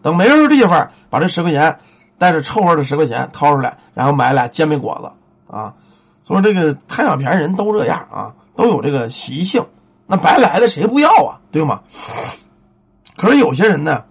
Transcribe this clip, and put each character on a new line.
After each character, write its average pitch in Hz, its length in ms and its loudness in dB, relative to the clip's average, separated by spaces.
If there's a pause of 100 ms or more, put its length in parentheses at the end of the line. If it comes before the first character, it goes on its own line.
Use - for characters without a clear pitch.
等 170 140 -2
没 185 100 2
人 302 160 6
的 302 60 4
地 262 180 4
方， 170 240 0 (220)
把 123 80 -2
这 175 80 -2
十 175 160 -4
块 170 80 0
钱， 151 260 0 (400)
带 180 140 2
着 160 100 0
臭 208 200 -4
味 175 80 2
儿 165 80 2
的 143 60 -2
十 135 120 -4
块 156 100 2
钱 123 280 -6
掏 147 200 0
出 139 60 0
来， 127 180 -6 (160)
然 127 140 -2
后 147 60 2
买 131 200 2
俩 123 140 0
煎 156 220 -2
饼 147 100 -2
果 - 220 -8
子 - 540 -20
啊。 104 200 -12 (480)
所 190 160 -2
以 - 40 2
这 208 100 4
个 156 220 0 (120)
贪 220 180 -4
小 151 120 0
便 139 180 -2
宜 185 40 2
人 170 160 -2
都 208 180 -2
这 214 120 0
样 165 260 -4
啊， 104 220 -12 (220)
都 233 120 2
有 202 140 0
这 143 100 -2
个 120 180 -4
习 131 340 -8
性， 208 220 -2 (400)
那 190 100 -2
白 170 220 2
来 196 220 2
的 233 80 4
谁 180 180 -2
不 254 140 0
要 302 100 4
啊， - 320 2 (100)
对 156 140 -2
吗？ 110 160 -4 (1400)
可 190 100 0
是 277 120 6
有 - 140 2
些 180 140 2
人 151 160 0
呢 143 280 -4